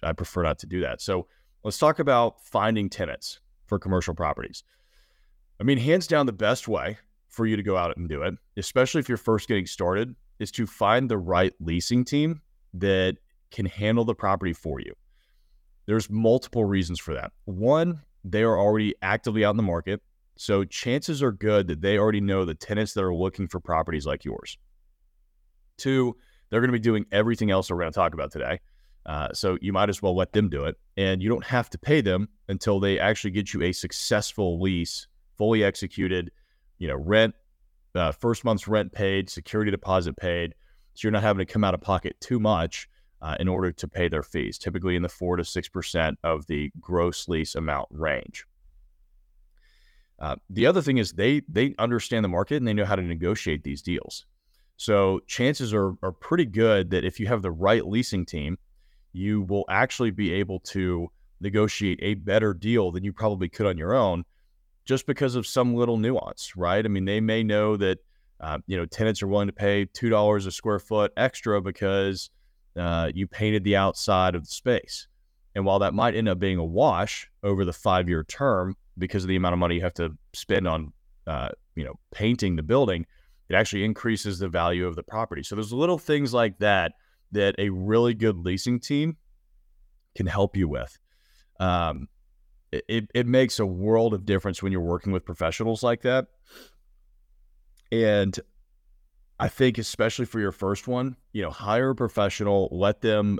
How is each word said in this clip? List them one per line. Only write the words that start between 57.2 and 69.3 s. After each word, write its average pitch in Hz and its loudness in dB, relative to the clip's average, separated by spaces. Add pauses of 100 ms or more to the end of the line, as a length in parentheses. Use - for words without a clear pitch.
have 110 0
the 92 -4
right 98 2
leasing 101 -2
team, 80 -6 (560)
you 101 -2
will 98 -2
actually 117 0
be 95 -2
able 95 -2
to 90 -2 (300)
negotiate 101 0
a 104 -2
better 101 2
deal 101 0
than 92 -4
you 101 -6
probably 101 -2
could 101 -2
on 90 0
your 82 -2
own 92 2 (600)
just 131 -2
because 135 -2
of 117 -2
some 123 0
little 120 2
nuance, 110 -4
right? 90 2
I 110 -2
mean, 95 0
they 104 0
may 110 2
know 107 2
that, 95 2 (400)
uh, 76 -6
you 95 -4
know, 87 -2
tenants 110 -2
are 101 -2
willing 101 0